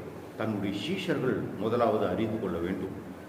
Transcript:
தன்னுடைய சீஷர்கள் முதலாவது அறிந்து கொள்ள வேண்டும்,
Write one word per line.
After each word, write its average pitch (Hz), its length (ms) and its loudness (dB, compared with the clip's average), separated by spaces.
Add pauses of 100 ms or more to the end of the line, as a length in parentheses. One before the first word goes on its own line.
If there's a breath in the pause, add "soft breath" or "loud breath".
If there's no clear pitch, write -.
(360)
தன்னுடைய 104 440 0
சீஷர்கள் 131 600 2 (180)
முதலாவது 107 480 4
அறிந்து 107 340 2
கொள்ள 90 180 0
வேண்டும், 87 320 0 (380)